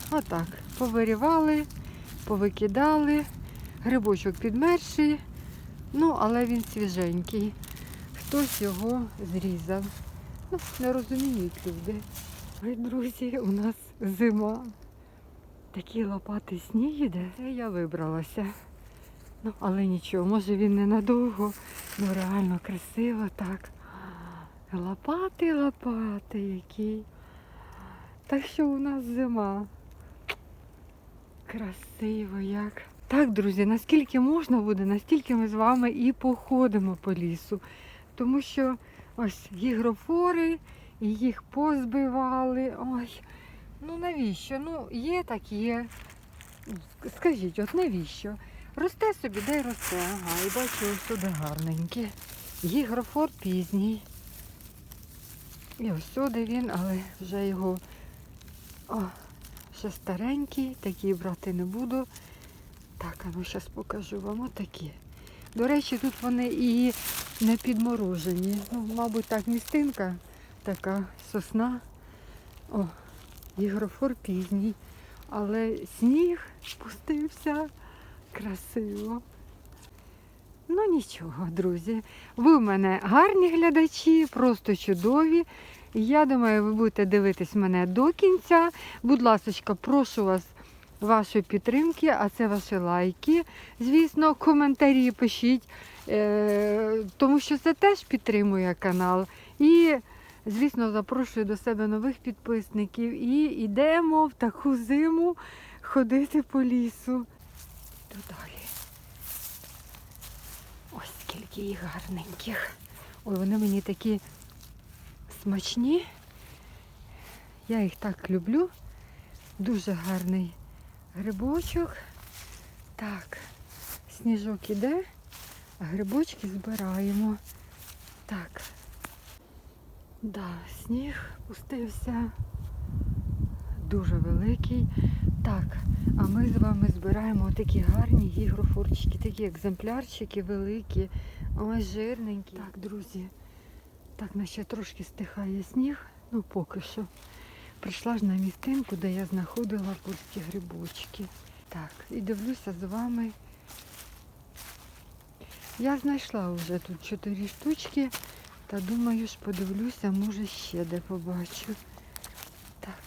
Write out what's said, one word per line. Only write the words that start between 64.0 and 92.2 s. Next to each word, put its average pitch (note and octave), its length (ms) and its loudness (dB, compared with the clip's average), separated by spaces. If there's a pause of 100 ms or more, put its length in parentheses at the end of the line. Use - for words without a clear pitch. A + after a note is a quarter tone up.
вам G#3 220 -6
отакі. G3+ 500 -10 (640)
До A#3 120 2
речі, C#4 300 0
тут B3+ 240 -2
вони B3 260 0
і B3 460 4 (480)
не A3+ 160 6
підморожені. G3+ 1000 0 (140)
Ну, A3+ 240 -4
мабуть, A3+ 300 -2
так, A3 220 -2
містинка, A#3 680 0 (480)
така G3 400 -2 (280)
сосна. A#3 480 -2 (920)
О, G3+ 140 0 (720)
гігрофор G#3 560 -2
пізній. G3 580 -2 (560)
Але G#3+ 480 -2 (220)
сніг E4 400 4 (280)
спустився. D4+ 1000 -4 (640)
Красиво. G#3 920 -6 (1500)
Ну F#4+ 180 2
нічого, F3 640 -2
друзі. F3+ 520 -2 (320)
Ви D4 220 8
в B3+ 40 4
мене F#3+ 420 4
гарні F4+ 460 8
глядачі, D#4+ 760 6
просто A#3 500 2
чудові. C4+ 680 4 (500)
Я C4 320 6
думаю, A#3 380 6
ви G#3+ 100 2
будете G#3+ 320 4
дивитись G3 500 4
мене F#3 300 4
до B3 280 4
кінця. F4+ 560 6 (340)
Будь A#3+ 180 6
ласочка, G#3+ 540 4
прошу B3+ 500 2
вас F#3 160 4 (600)
вашої G#3+ 400 4
підтримки, C4+ 680 2
а G3+ 220 4